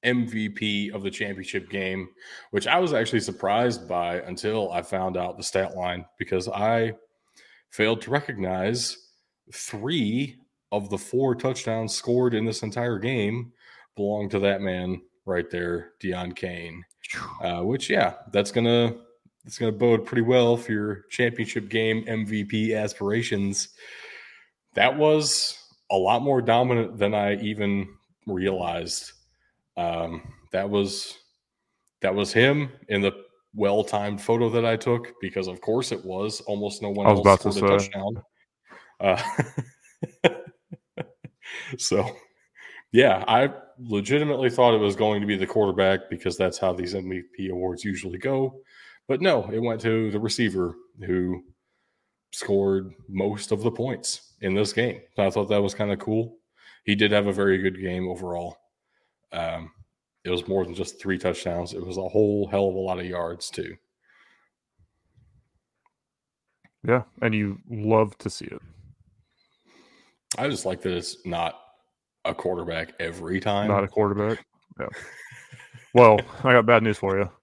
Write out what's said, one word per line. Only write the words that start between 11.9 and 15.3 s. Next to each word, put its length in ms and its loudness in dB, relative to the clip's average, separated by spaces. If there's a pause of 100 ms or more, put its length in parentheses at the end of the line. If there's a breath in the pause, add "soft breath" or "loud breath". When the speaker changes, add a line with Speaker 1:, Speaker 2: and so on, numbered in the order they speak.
Speaker 1:
scored 400 2
in 120 0
this 180 -4
entire 340 -4
game 540 -2 (440 soft breath)
belonged 360 -4
to 80 0
that 220 2
man 400 -4 (240)
right 240 -2